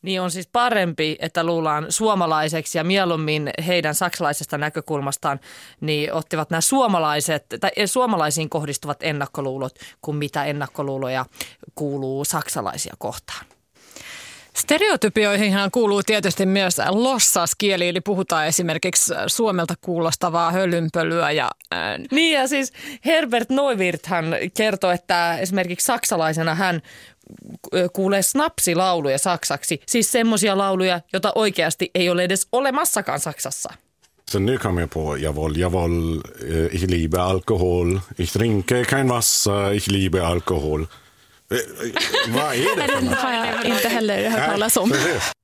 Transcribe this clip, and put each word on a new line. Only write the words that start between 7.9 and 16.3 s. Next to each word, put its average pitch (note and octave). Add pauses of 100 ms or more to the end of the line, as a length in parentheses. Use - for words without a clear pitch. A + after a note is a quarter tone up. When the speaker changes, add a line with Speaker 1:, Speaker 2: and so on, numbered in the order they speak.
Speaker 1:
kohdistuvat D3
ennakkoluulot, C#3 (280)
kuin D3+
mitä D3
ennakkoluuloja C3+ (500)
kuuluu C#3
saksalaisia -
kohtaan. - (1120)
Speaker 2:
Stereotypioihinhan G#3
kuuluu G3+
tietysti G3